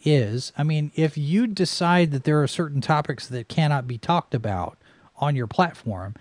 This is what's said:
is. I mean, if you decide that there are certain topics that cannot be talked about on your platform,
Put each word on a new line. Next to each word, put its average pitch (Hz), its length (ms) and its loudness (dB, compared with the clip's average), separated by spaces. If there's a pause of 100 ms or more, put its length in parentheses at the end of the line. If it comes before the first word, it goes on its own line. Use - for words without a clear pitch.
is. 123 480 2
I 143 60 -2
mean, 151 320 0
if 156 240 0
you 175 280 2
decide 175 680 2
that 135 120 -2
there 151 180 4
are 135 60 2
certain 143 320 -2
topics 147 480 0
that 123 200 -8
cannot 147 380 0
be 123 120 -6
talked - 360 -2
about 101 440 -4 (400)
on 143 180 0
your 120 100 -2
platform, 107 760 -2